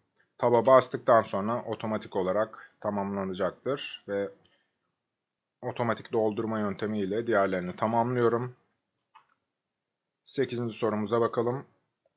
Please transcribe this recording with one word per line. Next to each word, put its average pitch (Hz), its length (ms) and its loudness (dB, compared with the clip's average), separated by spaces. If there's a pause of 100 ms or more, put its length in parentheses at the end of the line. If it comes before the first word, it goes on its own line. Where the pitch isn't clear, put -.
(380)
Taba 120 280 4
bastıktan 123 560 6
sonra 107 420 -4
otomatik 107 520 -6
olarak 95 640 -2
tamamlanacaktır 98 1300 -4
ve 101 220 -2 (1300)
otomatik 117 500 -4
doldurma 110 460 0
yöntemiyle 104 680 -4
diğerlerini 95 500 0
tamamlıyorum. 117 800 0 (1700)
Sekizinci 120 540 -4
sorumuza 107 420 0
bakalım. 120 460 0 (500)